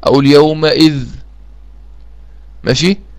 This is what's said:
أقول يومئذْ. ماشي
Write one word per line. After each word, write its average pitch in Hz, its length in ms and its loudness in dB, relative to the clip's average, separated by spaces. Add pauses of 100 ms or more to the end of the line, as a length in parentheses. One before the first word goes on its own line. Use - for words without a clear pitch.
أقول 139 220 2
يومئذْ. 151 800 2 (1600)
ماشي 160 340 -2 (200)